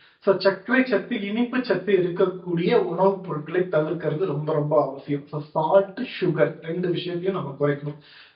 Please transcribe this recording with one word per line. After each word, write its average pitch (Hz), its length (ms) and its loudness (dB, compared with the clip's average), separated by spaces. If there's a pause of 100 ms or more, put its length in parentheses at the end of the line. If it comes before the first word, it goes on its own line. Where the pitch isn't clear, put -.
(240)
So, 196 140 4
சர்க்கரை 240 460 2
சத்து, 214 360 -2
இனிப்பு 240 440 -2
சத்து 196 280 0
இருக்கக்கூடிய 175 840 2
உணவுப் 185 500 2
பொருட்களை 156 360 -4
தவிர்க்கிறது 160 680 0
ரொம்ப 151 260 -2
ரொம்ப 147 300 2
அவசியம். - 440 -4
So, 147 140 -8
சால்ட், 175 600 2 (200)
சுகர் 151 420 2
ரெண்டு 175 280 -2
விஷயத்தையும் 175 440 -4
நம்ம 139 260 -6
குறைக்கணும். 147 380 -2 (380)